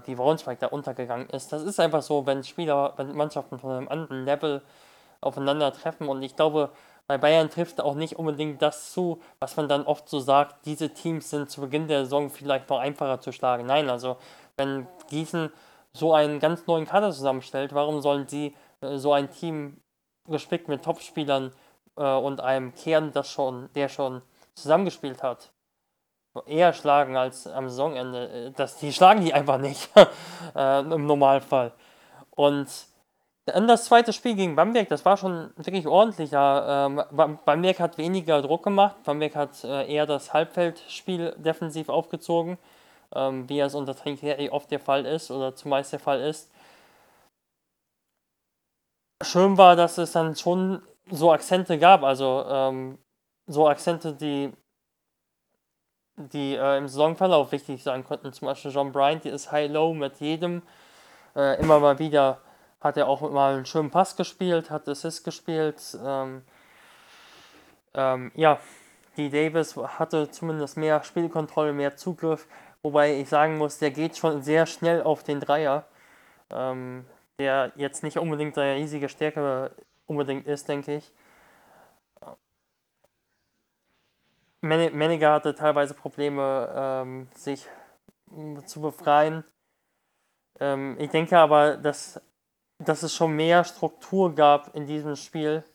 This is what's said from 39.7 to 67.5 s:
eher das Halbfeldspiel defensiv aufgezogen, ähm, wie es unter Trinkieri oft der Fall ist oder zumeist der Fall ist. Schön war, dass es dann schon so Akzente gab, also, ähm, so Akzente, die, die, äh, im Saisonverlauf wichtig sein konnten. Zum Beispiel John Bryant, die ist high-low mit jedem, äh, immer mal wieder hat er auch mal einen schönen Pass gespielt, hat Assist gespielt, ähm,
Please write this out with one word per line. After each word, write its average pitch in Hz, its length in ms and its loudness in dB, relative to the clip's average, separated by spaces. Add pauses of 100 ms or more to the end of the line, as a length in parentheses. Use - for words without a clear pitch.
eher 151 140 0
das 147 260 -6
Halbfeldspiel 170 1080 -4
defensiv 160 500 -6
aufgezogen, 165 680 -2 (580)
ähm, 131 340 -4
wie 143 120 -4
es 139 140 0
unter 135 220 -8
Trinkieri 143 520 -6
oft - 220 -6
der 139 100 -4
Fall 139 260 -2
ist 156 240 -6
oder 131 260 -6
zumeist 139 360 -4
der 147 60 -8
Fall 139 220 -2
ist. 156 300 -8 (2750)
Schön 190 340 4
war, 180 180 12
dass 170 220 2
es 170 140 -4
dann 160 240 0
schon 185 460 -2 (280)
so 165 220 4
Akzente 180 460 0
gab, 165 260 8
also, 135 440 0
ähm, 131 500 -4 (500)
so 151 200 4
Akzente, 165 440 -2
die, 143 400 -6 (1600)
die, 139 380 -8
äh, 139 240 0
im 143 80 -4
Saisonverlauf 151 640 2
wichtig 139 320 -8
sein 131 220 -6
konnten. 143 280 -10
Zum - 140 -12
Beispiel 135 240 -8
John 139 220 -2
Bryant, 143 320 2
die 147 60 -6
ist - 200 -12
high-low 151 440 0
mit 139 260 -8
jedem, 165 420 -4 (720)
äh, 139 260 0
immer 156 200 8
mal 143 180 4
wieder 143 400 2 (420)
hat 147 160 -2
er 143 100 2
auch 135 140 0 (100)
mal 139 240 2
einen 131 120 -6
schönen 151 260 -4
Pass 185 240 0
gespielt, 175 520 -4
hat 151 200 -10
Assist 160 360 -8
gespielt, 156 800 -6
ähm, 131 380 -6 (1500)